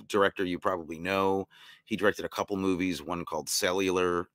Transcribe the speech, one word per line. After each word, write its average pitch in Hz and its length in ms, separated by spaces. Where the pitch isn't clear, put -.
director 98 360
you 87 140
probably 82 400
know. 98 480
He 113 120
directed 95 280
a 85 40
couple 101 280
movies, 92 460
one 87 220
called 76 240
Cellular. 90 880